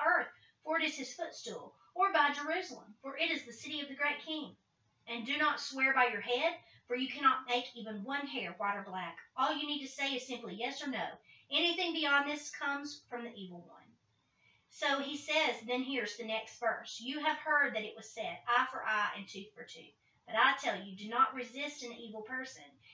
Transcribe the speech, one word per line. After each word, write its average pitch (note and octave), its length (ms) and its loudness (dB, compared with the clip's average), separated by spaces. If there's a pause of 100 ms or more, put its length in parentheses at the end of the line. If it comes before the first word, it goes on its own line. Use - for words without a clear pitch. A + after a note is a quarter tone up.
earth, F4 260 4 (320)
for D#4 140 2
it D4+ 60 4
is - 140 0
his C4 180 -6
footstool, - 600 -6 (200)
or F#4+ 160 6
by D4 200 8
Jerusalem, D4 720 -4
for C4+ 160 -8
it D#4+ 140 2
is - 140 -2
the A#3 80 -14
city D4+ 260 -8
of C#4+ 80 -6
the C4+ 80 -10
great C#4+ 240 0
king. D4+ 360 -6 (520)
And A#3 180 -6
do C#4 120 0
not D4+ 220 4
swear C4+ 340 0
by B3 140 8
your G#3 140 -2
head, D4 380 2 (280)
for A#3+ 80 0
you C4 120 0
cannot C4+ 400 4
make B3 280 0
even G#3 280 -6
one C#4 220 -2
hair G#3+ 280 -4
white G3+ 220 0
or G3 80 -6
black. F3+ 360 -6 (180)
All D#4 160 4
you D4 140 -2
need D4 140 -2
to C4 60 -6
say C#4 280 -2
is B3 100 -4
simply G#3 300 -6
yes C4 280 -4
or C#4+ 40 -4
no. G3+ 200 -2 (440)
Anything E4+ 420 2
beyond C#4+ 340 4
this D4 220 -4
comes C#4+ 600 -4
from A#3+ 140 -6
the A#3 120 -8
evil F3+ 260 -12
one." - 340 -20 (760)
So C#4 280 2
he D4 180 -2
says, D4 440 2
then B3 220 0
here's B3 340 -2
the A#3 80 -6
next A3 340 -4
verse, - 400 -2
"You C4+ 200 -4
have D4+ 180 2
heard C#4 380 4
that G#3+ 80 0
it - 120 -8
was - 160 -16
said, F3+ 360 -6
'Eye - 240 6
for - 140 -6
eye G#3 300 2
and G3 120 -8
tooth - 260 -12
for - 100 -16
tooth.' - 320 -18 (320)
But - 80 -4
I B3+ 220 6
tell G#3 220 -2
you, G3 160 -10
do G#3 140 -10
not A#3+ 240 4
resist C4 480 -6
an A#3 120 -8
evil A3 280 -10
person. B3+ 420 -8 (300)